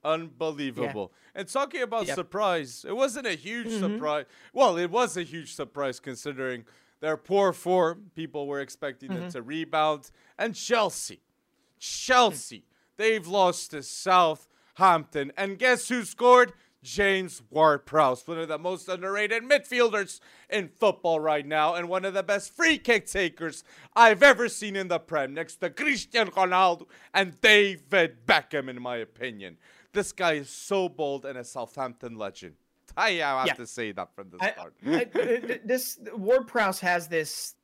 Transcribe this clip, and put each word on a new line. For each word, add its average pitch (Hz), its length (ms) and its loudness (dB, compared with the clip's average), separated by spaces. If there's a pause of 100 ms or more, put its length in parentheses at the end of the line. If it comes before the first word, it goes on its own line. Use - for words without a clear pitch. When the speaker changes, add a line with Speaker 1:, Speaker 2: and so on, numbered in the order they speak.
Speaker 1:
Unbelievable. 139 1080 -4 (220)
Speaker 2:
Yeah. 196 60 -10
Speaker 1:
And 196 80 -10
talking 277 340 -4
about 220 240 -4
Speaker 2:
Yep. - 80 -4
Speaker 1:
surprise, 175 720 -4
it 202 80 -6
wasn't 262 300 -2
a 202 80 -4
huge 208 340 -10
Speaker 2:
Mm-hmm. 220 120 -6 (140)
Speaker 1:
surprise. 151 300 -4 (300)
Well, 226 240 4
it 175 120 -2
was 208 280 0
a 175 40 -6
huge 151 320 -12
surprise 139 460 -6
considering 131 640 -8 (360)
their 156 180 -2
poor 196 340 2
form. 180 600 0
People 147 320 -8
were 139 140 -4
expecting 135 500 -10
them 180 140 -6
Speaker 2:
Mm-hmm. 180 40 -10
Speaker 1:
to 135 140 -10
rebound. 156 680 -2 (280)
And 220 160 -4
Chelsea. - 680 -4 (580)
Chelsea. 202 800 0
Speaker 2:
Hmm. - 40 -20 (340)
Speaker 1:
They've 214 300 0
lost 180 460 0
to 147 100 -10
Southampton. 165 1500 0
And 196 220 -6
guess 247 300 2
who 247 160 -2
scored? 247 480 6 (300)
James 190 680 -2
Ward-Prowse, 147 760 4
one 165 120 -8
of 165 100 -6
the 151 100 -6
most 180 300 -8
underrated 202 560 -4
midfielders 240 720 0 (320)
in 202 180 -4
football 175 520 0
right 151 260 0
now, 156 300 2
and 175 120 -6
one 185 160 -2
of 190 80 -4
the 190 120 -2
best 202 320 -4
free 320 200 4
kick 233 300 0
takers 165 560 -4 (320)
I've 220 260 8
ever 240 280 8
seen 208 260 -8
in 190 140 -4
the 170 100 0
Prem, 143 340 -4
next 160 240 -10
to 175 140 -4
Cristiano 233 640 -2
Ronaldo 185 560 2 (260)
and 185 260 0
David 202 840 4
Beckham, 147 420 2
in 123 140 -12
my 123 140 -6
opinion. 107 640 -10 (340)
This 196 180 -4
guy 175 220 0
is 143 180 -6
so 190 380 -2
bold 139 360 -6
and 135 140 -10
a 120 60 -12
Southampton 123 720 -10
legend. 95 380 -10 (420)
I, 208 140 0
I 147 280 -2
have 131 80 0
Speaker 2:
Yeah. 139 80 -2
Speaker 1:
to 120 140 -12
say 110 240 -8
that 92 240 -10
from 98 140 -18
the 87 100 -20
Speaker 2:
I, 196 100 -2
Speaker 1:
start. 85 240 -16 (100)
Speaker 2:
I, 269 200 0
th-, 240 80 -12 (340)
th-, 247 180 -6
this, 254 360 -4 (140)
Ward-Prowse 220 640 0
has 175 260 0
this 160 580 -6